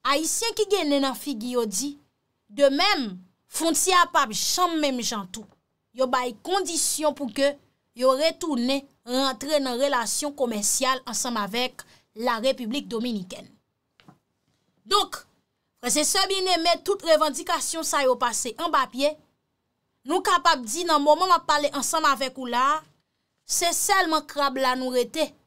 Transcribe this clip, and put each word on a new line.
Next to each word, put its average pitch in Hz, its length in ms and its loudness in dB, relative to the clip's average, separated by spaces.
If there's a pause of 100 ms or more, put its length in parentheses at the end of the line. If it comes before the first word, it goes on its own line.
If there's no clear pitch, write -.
Ayisyen 320 560 -2
ki 427 140 0
gen 359 180 2
nen 277 160 2
nan 262 120 -4
figi 247 360 -8
yo, 240 120 0
di 240 280 -6 (580)
demenm 277 680 2 (340)
fontyè 330 460 2
a 349 100 6
p 320 140 2
ap 214 140 -2
janm 339 440 0
menm 262 220 0
jan 214 260 -4
tou. 208 200 -16 (480)
Yo 254 120 0
bay 254 360 -2
kondisyon 320 720 -2
pou 269 160 -8
ke 277 220 0 (440)
yo 254 180 4
retounen 277 680 0 (220)
rantre 269 520 -2
nan 254 200 -4
relasyon 277 580 -2
komèsyal 254 720 -2
ansanm 233 320 -4
avèk 240 420 -4 (320)
larepiblik 240 760 -2
Dominikenn. 220 580 -6 (1400)
Donk, 392 320 0 (640)
Frèz, 247 160 -2
esè. 302 320 2
Byen 381 240 -2
emen 330 320 2
tout 392 160 -2
revandikasyon 311 840 0
sa 294 180 2
yo. 254 140 4
Pase 233 420 -4
anba 320 300 2
pye 277 200 0 (920)
nou. 339 160 0
Kapab 349 400 2
di 247 240 -6
nan 311 160 4
moman 302 300 4
m 349 40 6
ap 320 140 0
pale 294 240 2
ansanm 311 320 -2
avèk 262 320 0
ou 254 120 -8
la 240 120 0 (140)
a, 311 60 -4 (680)
se 339 240 0
sèlman 320 560 2
krab 277 320 -2
la 254 160 2
nou 254 160 -4
rete. 269 380 -2 (160)